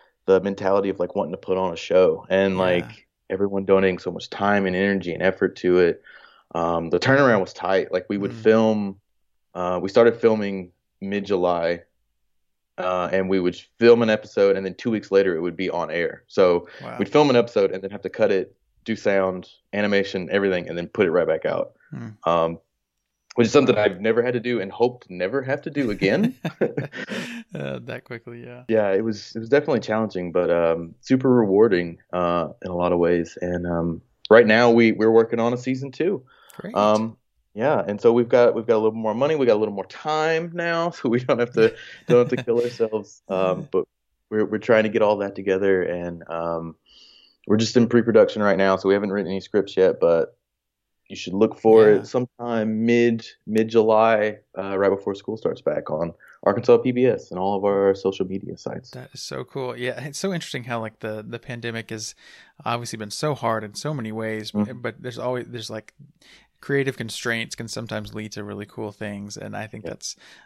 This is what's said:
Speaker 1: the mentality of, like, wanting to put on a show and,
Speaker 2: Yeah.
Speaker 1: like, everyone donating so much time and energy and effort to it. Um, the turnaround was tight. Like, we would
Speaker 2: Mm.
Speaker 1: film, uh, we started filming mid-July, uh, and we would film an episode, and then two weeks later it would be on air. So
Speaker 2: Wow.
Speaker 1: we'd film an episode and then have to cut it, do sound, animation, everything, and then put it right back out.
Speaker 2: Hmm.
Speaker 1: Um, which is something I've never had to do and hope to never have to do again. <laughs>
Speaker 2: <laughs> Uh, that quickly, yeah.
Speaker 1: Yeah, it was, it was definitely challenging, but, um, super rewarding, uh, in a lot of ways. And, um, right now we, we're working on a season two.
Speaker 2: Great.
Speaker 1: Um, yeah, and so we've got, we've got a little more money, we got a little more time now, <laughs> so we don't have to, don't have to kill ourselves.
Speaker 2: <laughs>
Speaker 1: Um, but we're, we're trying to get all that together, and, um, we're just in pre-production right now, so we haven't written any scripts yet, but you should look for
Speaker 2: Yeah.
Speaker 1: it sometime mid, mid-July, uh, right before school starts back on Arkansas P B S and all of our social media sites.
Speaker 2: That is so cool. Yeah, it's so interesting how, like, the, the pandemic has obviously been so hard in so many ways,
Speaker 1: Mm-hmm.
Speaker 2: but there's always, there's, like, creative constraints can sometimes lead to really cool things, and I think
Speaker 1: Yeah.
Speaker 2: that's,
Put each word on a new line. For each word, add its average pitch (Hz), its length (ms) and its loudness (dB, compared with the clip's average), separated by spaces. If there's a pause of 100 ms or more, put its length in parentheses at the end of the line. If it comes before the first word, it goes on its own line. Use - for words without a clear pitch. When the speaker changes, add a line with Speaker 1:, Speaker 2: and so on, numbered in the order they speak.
(260)
Speaker 1:
the 95 160 6
mentality 98 480 0
of, 92 100 -4
like, 90 160 -4
wanting 85 160 -4
to 92 60 -10
put 92 180 -4
on 92 160 -2
a 82 40 -10
show 87 520 2
and, 95 260 2
Speaker 2:
Yeah. 92 60 -2
Speaker 1:
like, 90 460 -2 (240)
everyone 98 340 -4
donating 95 340 2
so - 140 -10
much - 160 -14
time 101 380 0
and 92 100 -2
energy 95 380 -2
and - 80 -6
effort 95 340 0
to 90 220 2
it. 85 240 2 (520)
Um, 82 360 -2
the 87 80 2
turnaround 123 420 4
was - 140 -6
tight. 95 360 -2
Like, 90 200 -2
we 104 80 -4
would 98 140 -4
Speaker 2:
Mm. 113 100 -14
Speaker 1:
film, 110 580 2 (540)
uh, 90 280 -4
we 95 60 -4
started 117 280 4
filming 101 540 0 (300)
mid-July, 90 800 -2 (920)
uh, 90 340 -4
and 95 200 0
we 95 100 2
would 87 160 -2 (220)
film 117 240 8
an 110 80 2
episode, 98 460 2
and 95 100 -4
then 92 80 -8
two - 160 -6
weeks 107 200 -4
later 98 240 2
it 80 60 -4
would 87 160 -6
be 92 140 -4
on 80 200 -4
air. 85 380 -6
So 90 400 2 (140)
Speaker 2:
Wow. - 160 -14
Speaker 1:
we'd 98 100 -4
film 147 220 4
an 123 60 4
episode 104 360 2
and 95 100 -8
then 98 80 -10
have 101 120 -12
to 117 80 -8
cut 107 200 0
it, 95 240 -2 (300)
do 110 120 -6
sound, 95 520 -2 (240)
animation, 101 580 -2
everything, 98 380 0
and 85 80 -8
then 87 120 -6
put 101 180 0
it 82 40 0
right 85 160 2
back 80 200 -2
out. - 260 -4 (180)
Speaker 2:
Hmm. 123 180 -14 (160)
Speaker 1:
Um, 82 340 0 (760)
which 117 120 2
is 101 60 -2
something 120 260 4
I've 101 200 0
never 110 240 0
had 123 120 -4
to 117 60 -4
do 117 200 -4
and 95 100 -8
hope 127 340 -4
to 92 100 -18
never 98 260 -4
have 131 220 -6
to 165 80 -12
do 139 200 -4
again. 123 500 0
<laughs> - 40 -10 (160)
Speaker 2:
<laughs> - 300 -4 (640)
Uh, 139 300 -8
that 127 200 -14
quickly, 120 380 -16
yeah. 123 240 -18
Speaker 1:
Yeah, 107 260 2
it 104 120 2
was, 110 320 -8
it - 20 -10
was 113 120 -10
definitely 143 300 2
challenging, 101 520 -4
but, 85 180 2
um, 85 520 0
super 131 260 0
rewarding, 98 680 4 (120)
uh, 87 380 0 (160)
in 92 60 -8
a 87 40 -6
lot 87 180 0
of 87 60 2
ways. 85 440 0
And, 87 240 -4
um, 85 340 -2 (300)
right 113 160 10
now 117 240 6
we, 113 220 6
we're 110 180 2
working 113 280 4
on 117 140 0
a 123 60 -4
season 131 340 -6
two. 170 320 -4 (320)
Speaker 2:
Great. - 180 -12
Speaker 1:
Um, 107 440 2 (340)
yeah, 120 340 0
and 104 140 -4
so 117 100 6
we've 117 200 4
got, 123 240 6
we've 113 120 -6
got 117 100 2
a - 20 2
little 110 140 2
more 110 220 -4
money, 143 220 0
we 135 80 0
got 110 120 4
a 107 40 -2
little 104 140 -2
more 98 100 -6
time 160 720 -4
now, 170 360 -4
<laughs> - 60 -10
so 123 140 -4
we 120 100 0
don't 127 200 0
have 120 120 -2
to, 110 220 2 (340)
don't 120 220 6
have 123 80 -2
to 123 40 -6
kill 120 200 0
ourselves. 110 640 -4
Speaker 2:
<laughs> - 40 -14
Speaker 1:
Um, 92 420 -2
but 92 140 0 (460)
we're, 107 160 0
we're 107 100 -4
trying 110 280 4
to 107 40 -2
get 110 140 0
all 104 160 2
that 98 160 -6
together, 95 480 0
and, 87 480 -6
um, 82 440 -6 (720)
we're 107 120 2
just 110 180 0
in 120 100 6
pre-production 110 540 4
right 101 160 2
now, 95 200 4
so 95 120 -2
we 98 60 4
haven't 101 180 0
written 95 180 -4
any 95 100 -6
scripts - 360 -2
yet, 92 240 4
but 85 380 2 (720)
you 98 80 -16
should 87 180 -8
look 107 260 2
for 110 300 8
Speaker 2:
Yeah. 104 60 6
Speaker 1:
it 104 100 -4
sometime 117 800 -4
mid, 117 400 2 (200)
mid-July, 110 920 2 (180)
uh, 98 220 -4
right 98 100 2
before 98 260 -2
school 107 220 -10
starts - 240 -4
back - 300 -4
on 82 240 -6 (300)
Arkansas 117 340 4
P 123 120 -2
B 123 160 2
S 110 240 -2
and 90 80 -10
all 98 180 -2
of 95 80 -2
our 98 300 2
social 95 320 -2
media 95 300 -10
sites. - 340 -12
Speaker 2:
That 127 220 -18
is - 80 -18
so 131 240 -10
cool. 127 320 -10
Yeah, 123 260 -8
it's 143 160 -12
so 196 140 -4
interesting 143 320 -8
how, 117 160 -6
like, 110 200 -10
the, 107 260 -8
the 120 120 -12
pandemic 117 520 -10
has 110 240 -12 (500)
obviously 117 320 -6
been 104 160 -10
so 151 220 -4
hard 113 280 -4
in 104 120 -14
so - 200 -8
many 113 160 -8
ways, 110 400 -8
Speaker 1:
Mm-hmm. 107 300 -4
Speaker 2:
but 120 200 -10
there's 120 200 -12
always, 123 260 -6
there's, 117 240 -12
like, 110 240 -14 (640)
creative 139 360 0
constraints 117 600 -6
can 117 120 -10
sometimes 110 460 -10
lead 107 180 -12
to 110 100 -10
really 101 240 -12
cool 107 240 -12
things, 104 460 -12
and 104 200 -12
I 107 120 -10
think 107 160 -16
Speaker 1:
Yeah. - 60 -10
Speaker 2:
that's, - 260 -12 (300)